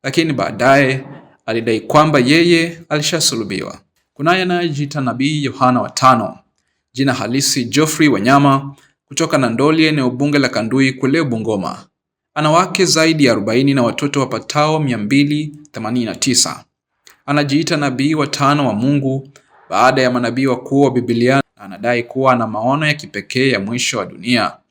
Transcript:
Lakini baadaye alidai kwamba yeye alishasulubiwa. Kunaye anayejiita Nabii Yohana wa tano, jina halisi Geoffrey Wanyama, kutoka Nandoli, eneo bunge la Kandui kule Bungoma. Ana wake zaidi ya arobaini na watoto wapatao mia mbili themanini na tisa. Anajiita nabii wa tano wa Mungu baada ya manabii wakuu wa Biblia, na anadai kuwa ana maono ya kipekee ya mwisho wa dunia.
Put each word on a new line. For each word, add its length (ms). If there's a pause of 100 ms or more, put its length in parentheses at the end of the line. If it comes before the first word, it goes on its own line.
Lakini 300
baadaye 720 (420)
alidai 340
kwamba 380
yeye 600 (100)
alishasulubiwa. 880 (360)
Kunaye 280
anayejiita 580
Nabii 440
Yohana 360
wa 100
tano, 480 (540)
jina 220
halisi 500
Geoffrey 440
Wanyama, 680 (340)
kutoka 300
Nandoli, 480
eneo 240
bunge 280
la 100
Kandui 440
kule 320
Bungoma. 640 (480)
Ana 160
wake 340
zaidi 400
ya 80
arobaini 420
na 80
watoto 380
wapatao 600
mia 180
mbili 540 (200)
themanini 340
na 80
tisa. 500 (640)
Anajiita 500
nabii 380
wa 120
tano 420
wa 60
Mungu 540 (420)
baada 320
ya 80
manabii 360
wakuu 360
wa 80
Biblia, 520 (140)
na 80
anadai 380
kuwa 300
ana 140
maono 400
ya 80
kipekee 560
ya 100
mwisho 380
wa 80
dunia. 460 (180)